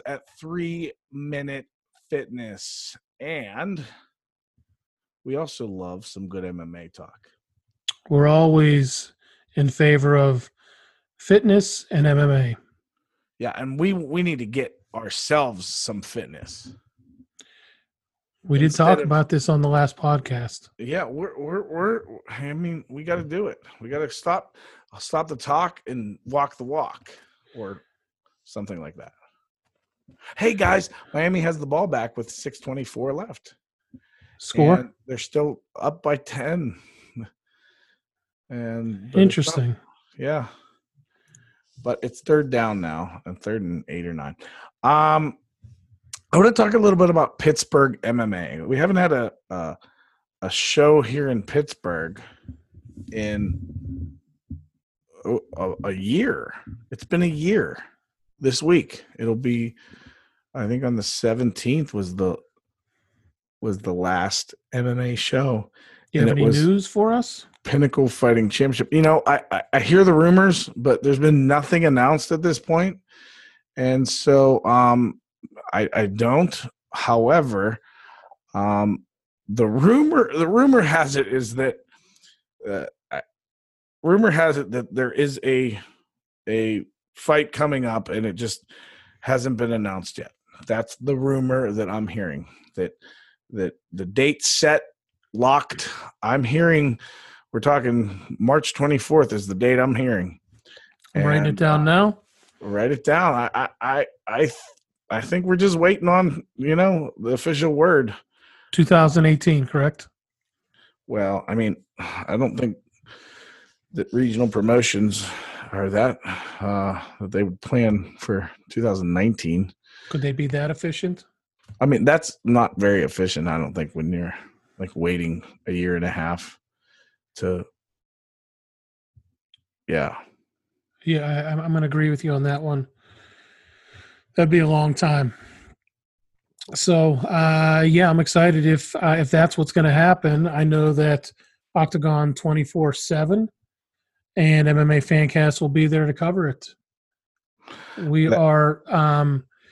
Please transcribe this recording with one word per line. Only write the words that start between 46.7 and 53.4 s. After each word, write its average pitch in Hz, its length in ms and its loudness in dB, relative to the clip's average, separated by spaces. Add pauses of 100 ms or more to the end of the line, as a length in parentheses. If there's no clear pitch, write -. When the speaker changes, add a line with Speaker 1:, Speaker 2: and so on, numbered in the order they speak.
Speaker 1:
a 233 60 4
little 202 180 4
bit 175 120 6
about 165 280 0
Pittsburgh 143 640 2
M 120 160 -2
M 107 140 -2
A. 80 280 -8
We 127 160 -4
haven't 185 180 0
had 180 160 2
a, 120 220 -2 (160)
a, 82 280 -8 (640)
a 95 80 -6
show 151 520 2
here 135 280 -4
in 113 140 -4
Pittsburgh 90 800 -6 (880)
in - 1080 -8 (1080)